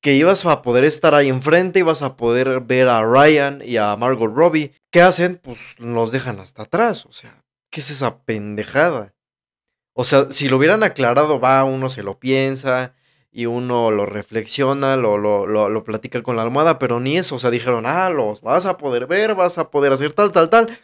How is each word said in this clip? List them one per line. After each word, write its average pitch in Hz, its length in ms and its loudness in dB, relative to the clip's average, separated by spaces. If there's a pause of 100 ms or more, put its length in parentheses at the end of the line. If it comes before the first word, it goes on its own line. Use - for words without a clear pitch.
que 143 140 2
ibas 175 320 2
a 151 160 2
poder 123 220 2
estar 151 300 2
ahí 143 140 4
enfrente, 170 520 2
ibas 160 220 0
a 135 140 -6
poder 127 440 0
ver 127 280 2
a 113 140 4
Ryan 139 640 4
y 120 120 -6
a 104 200 0
Margot 117 360 -2
Robbie. 156 400 0 (200)
¿Qué 175 100 6
hacen? 180 400 2
Pues 123 160 -16 (200)
los 117 340 -2
dejan 127 260 -6
hasta 95 240 -20
atrás. 208 440 -2
O - 60 -20
sea, - 300 -20 (280)
¿qué 160 100 -12
es 143 100 -6
esa 135 320 -6
pendejada? 107 920 -4 (840)
O 123 60 -2
sea, 139 260 2
si 139 180 -4
lo 131 100 2
hubieran 190 240 2
aclarado, 135 580 0
va, 135 240 4
uno 131 240 -4
se 117 140 -10
lo 98 160 -10
piensa 131 760 -2 (360)
y 117 160 -8
uno 120 440 -2
lo 104 160 0
reflexiona, 135 880 -4
lo, 107 220 0
lo, 104 280 -2
lo, 104 240 0
lo 107 140 -4
platica 110 380 -8
con 120 140 -6
la 113 60 -2
almohada, 143 360 0
pero 120 220 -2
ni 135 160 -2
eso. 170 200 -4
O - 20 -10
sea, 123 120 -2
dijeron, 117 360 -2
"Ah, 180 240 -2
los 110 320 -4
vas 165 240 -2
a 180 100 -2
poder 127 300 -4
ver, 208 280 -2
vas 175 240 -2
a 160 120 -6
poder 143 220 2
hacer 143 200 -2
tal, 202 200 0
tal, 165 180 4
tal 226 340 2